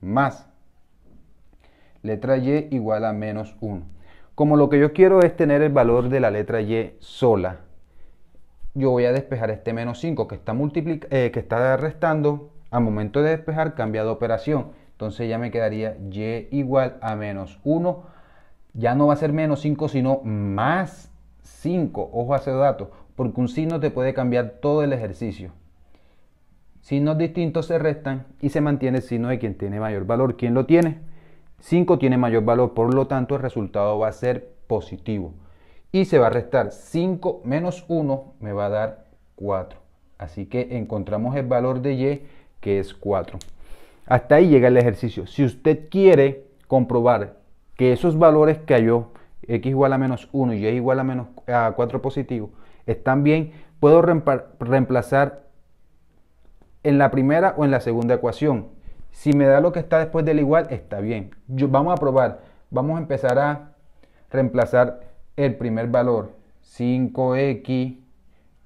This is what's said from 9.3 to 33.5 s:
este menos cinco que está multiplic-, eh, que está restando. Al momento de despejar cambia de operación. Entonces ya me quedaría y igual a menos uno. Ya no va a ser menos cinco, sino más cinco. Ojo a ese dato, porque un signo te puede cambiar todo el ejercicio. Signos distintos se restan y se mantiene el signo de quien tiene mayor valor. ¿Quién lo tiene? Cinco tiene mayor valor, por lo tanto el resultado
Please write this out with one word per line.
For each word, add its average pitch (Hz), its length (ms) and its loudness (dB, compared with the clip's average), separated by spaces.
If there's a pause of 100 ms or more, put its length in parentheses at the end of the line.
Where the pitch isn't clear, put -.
este 107 240 -6
menos 117 260 -8
cinco 156 280 -4
que - 80 -12
está - 180 -8
multiplic-, 151 560 -4
eh, 123 240 0
que 117 60 -6
está 127 360 0
restando. 147 760 -2 (180)
Al 120 140 0
momento 107 400 -2
de 156 80 2
despejar 160 420 -4
cambia 107 300 -4
de 110 60 -2
operación. 113 580 -4 (240)
Entonces 110 360 -8
ya 113 120 -4
me 120 100 -6
quedaría 110 480 -4 (140)
y 110 400 -8
igual 131 500 -2
a 110 140 -6
menos 101 480 -10
uno. 165 400 -2 (680)
Ya 117 220 0
no 147 120 4
va 147 60 4
a 143 40 -2
ser 147 160 -2
menos 151 280 -2
cinco, 151 280 -2
sino 135 340 -2
más 107 880 -4 (300)
cinco. 156 720 -6
Ojo 120 200 -4
a 139 40 2
ese 135 140 -6
dato, 135 400 0 (240)
porque 123 260 -4
un 123 80 -2
signo 160 300 -4
te 147 120 -2
puede 127 220 -2
cambiar 123 480 -2
todo 147 220 0
el 143 100 -2
ejercicio. 107 580 -8 (1300)
Signos 147 380 -2
distintos 165 480 -2
se 170 120 0
restan 143 500 -4 (120)
y 143 100 -2
se 151 120 -2
mantiene 135 380 0
el - 40 -4
signo 117 240 -4
de 123 120 -2
quien 104 180 -6
tiene 101 220 -6
mayor 104 260 -4
valor. 120 320 -2
¿Quién 120 160 -2
lo 127 120 0
tiene? 160 340 2 (640)
Cinco 175 360 2
tiene 127 200 2
mayor 113 280 2
valor, 120 280 2
por 117 200 0
lo 131 140 2
tanto 135 280 -2
el 135 60 -4
resultado 104 580 -4